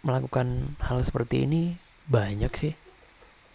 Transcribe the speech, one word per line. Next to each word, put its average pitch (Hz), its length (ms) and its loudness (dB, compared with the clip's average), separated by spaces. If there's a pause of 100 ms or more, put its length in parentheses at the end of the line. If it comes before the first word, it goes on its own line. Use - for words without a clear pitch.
melakukan 131 800 0
hal 127 160 0
seperti 127 480 0
ini 170 320 0 (240)
banyak 104 480 0
sih. 151 200 -2 (800)